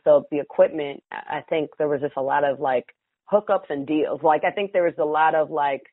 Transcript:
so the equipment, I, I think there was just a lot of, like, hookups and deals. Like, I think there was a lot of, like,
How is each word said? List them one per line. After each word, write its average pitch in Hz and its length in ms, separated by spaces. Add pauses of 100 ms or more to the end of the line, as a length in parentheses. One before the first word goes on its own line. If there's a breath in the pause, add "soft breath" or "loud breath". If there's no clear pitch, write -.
so 147 260
the 147 80
equipment, 151 720
I, - 280
I - 100
think 156 280
there 151 120
was 143 120
just 143 160
a 135 60
lot 139 220
of, 139 160
like, 131 340 (380)
hookups 202 360
and 139 200
deals. 151 340
Like, 156 220
I 175 80
think 202 200
there 180 120
was 170 140
a 160 60
lot 156 300
of, 151 160
like, 139 320 (100)